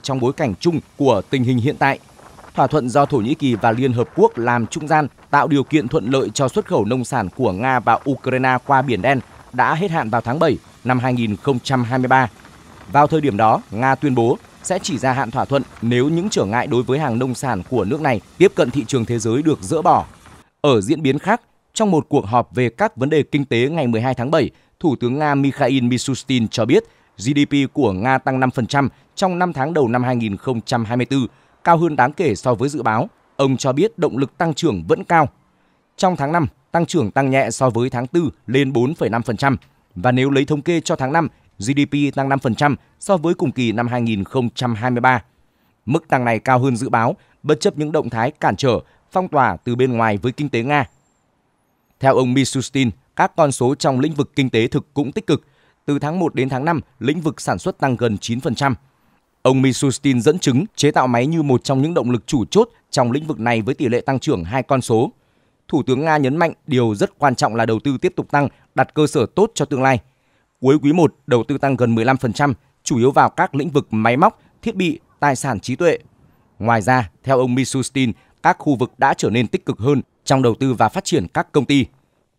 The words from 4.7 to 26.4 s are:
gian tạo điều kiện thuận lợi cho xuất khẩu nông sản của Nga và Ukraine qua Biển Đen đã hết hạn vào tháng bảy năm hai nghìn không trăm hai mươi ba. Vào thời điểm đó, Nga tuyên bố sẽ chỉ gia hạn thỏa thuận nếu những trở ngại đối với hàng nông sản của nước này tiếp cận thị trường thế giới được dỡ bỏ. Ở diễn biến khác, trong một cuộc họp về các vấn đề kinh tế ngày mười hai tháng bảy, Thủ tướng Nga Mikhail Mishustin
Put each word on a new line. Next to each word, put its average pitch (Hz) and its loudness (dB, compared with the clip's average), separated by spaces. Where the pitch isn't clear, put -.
gian 151 2
tạo 143 2
điều 143 2
kiện 147 0
thuận 120 -2
lợi 131 0
cho 139 0
xuất 208 -4
khẩu 135 0
nông 123 -2
sản 107 -4
của 117 -2
Nga 123 0
và 110 2
Ukraine 127 0
qua 135 4
Biển 120 -2
Đen 131 2
đã 127 0
hết 170 -2
hạn 143 -2
vào 113 0
tháng 123 -4
bảy 139 0
năm 127 0
hai 127 -2
nghìn 117 -2
không 113 -4
trăm 127 -2
hai 123 -2
mươi 127 -2
ba. 131 2
Vào 147 4
thời 160 0
điểm 123 0
đó, 113 2
Nga 131 0
tuyên 131 -2
bố 120 2
sẽ 185 -4
chỉ 185 -6
gia 131 0
hạn 120 -4
thỏa 120 -2
thuận 135 -2
nếu 123 2
những 175 -2
trở 160 0
ngại 107 -2
đối 120 0
với 123 -2
hàng 120 -2
nông 127 -4
sản 113 -6
của 113 -2
nước 143 -4
này 127 0
tiếp 202 6
cận 131 0
thị 127 -4
trường 117 -2
thế 117 -4
giới 117 0
được 156 0
dỡ 120 -4
bỏ. 143 2
Ở 131 4
diễn 143 -2
biến 147 0
khác, 226 -2
trong 214 0
một 156 2
cuộc 131 0
họp 117 -2
về 123 0
các - -4
vấn 131 -2
đề 151 2
kinh 143 -2
tế 123 0
ngày 160 -2
mười 113 0
hai 131 -2
tháng 123 -4
bảy, 156 0
Thủ 147 0
tướng 123 -4
Nga 147 0
Mikhail 135 0
Mishustin 123 -2